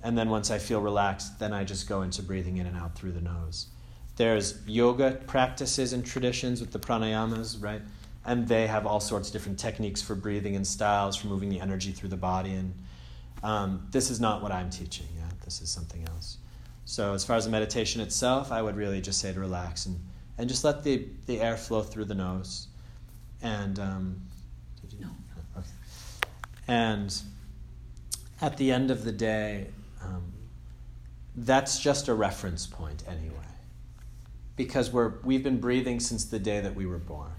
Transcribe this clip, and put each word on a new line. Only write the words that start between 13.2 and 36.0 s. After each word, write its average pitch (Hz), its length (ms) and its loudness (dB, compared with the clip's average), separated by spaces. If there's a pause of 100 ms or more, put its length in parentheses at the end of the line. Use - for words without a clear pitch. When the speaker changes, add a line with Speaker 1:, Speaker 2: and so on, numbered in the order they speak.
Speaker 1:
um, 101 480 2
this 131 180 4
is 117 120 0
not 107 200 4
what 101 120 -2
I'm 90 160 -2
teaching. - 380 -8 (100)
Yeah, 82 80 -6 (180)
this - 180 -8
is - 80 -6
something 82 380 -4
else. 82 300 -8 (480)
So 101 280 0
as 98 120 0
far 117 100 4
as 110 100 6
the 113 60 2
meditation 110 480 2
itself, 127 540 2
I 113 80 2
would 104 160 0
really 98 240 0
just 95 180 0
say 95 140 -2
to 92 60 -2
relax 87 460 -2
and, 90 140 -4 (380)
and 120 100 -2
just 127 160 0
let 147 220 4
the, 135 220 2 (180)
the 117 160 0
air 113 160 2
flow 110 240 2
through 107 240 -4
the 101 100 -2
nose. 92 520 -2 (720)
And, 101 380 -2
um, 92 420 -2 (600)
did - 120 -14
you? - 120 -10
Speaker 2:
No. 170 60 -8 (460)
Speaker 1:
Okay. 95 100 -8 (1000)
And 110 440 4 (1300)
at 147 160 0
the 131 140 6
end 131 200 6
of 110 120 2
the 113 80 0
day, 107 560 2 (340)
um, 90 220 -4 (1120)
that's 131 440 4
just 139 280 4
a 247 60 6
reference 95 540 2
point 78 400 -6
anyway, 80 240 -6 (1200)
because 127 360 2
we're, 117 220 4 (100)
we've 131 200 4
been 131 160 4
breathing 123 400 2
since 117 260 0